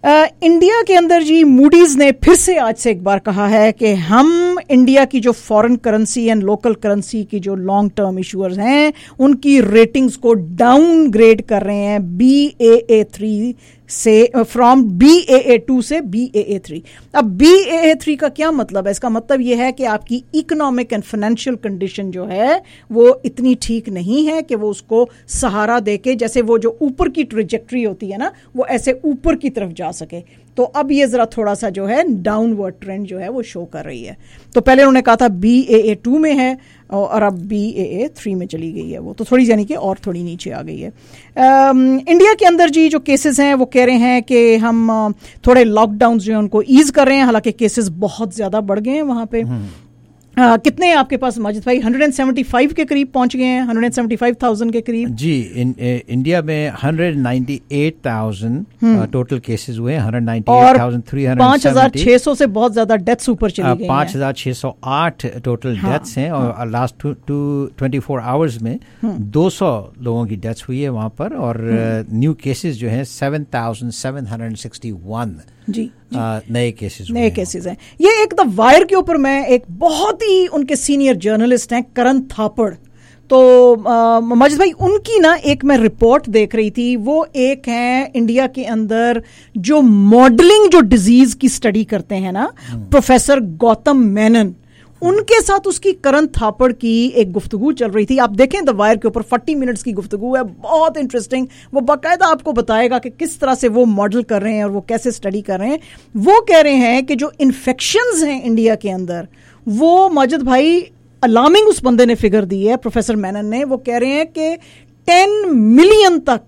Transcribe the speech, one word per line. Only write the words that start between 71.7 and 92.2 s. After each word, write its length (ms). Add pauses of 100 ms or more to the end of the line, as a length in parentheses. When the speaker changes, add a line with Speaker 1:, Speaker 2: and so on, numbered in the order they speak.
Speaker 2:
अ, 40
न्यू 140
cases 420
जो 140
हैं 140
सेवन 400
थाउजेंड 480
सेवन 340
हंड्रेड 300
सिक्सटी 360
वन, 500 (280)
Speaker 1:
जी, 120
जी। 100 (220)
Speaker 2:
अ, 260 (120)
नए 200
cases 400
हुए 80
Speaker 1:
नए 60
Speaker 2:
हैं। 100
Speaker 1:
cases 320
हैं। 100 (240)
ये 220
एक 100
The 220
Wire 340
के 60
ऊपर 220
मैं 300
एक 240
बहुत 500
ही 260
उनके 280
senior 400
journalist 580
हैं 100 (120)
करण 240
थापड़, 540 (560)
तो, 460
अ, 440
माजिद 400
भाई 120
उनकी 480
ना 160
एक 300
मैं 120
report 520
देख 260
रही 160
थी, 240
वो 400
एक 320
हैं 480
India 320
के 160
अंदर 600 (340)
जो 240
modeling 880
जो 100
disease 540
की 160
study 340
करते 320
हैं 160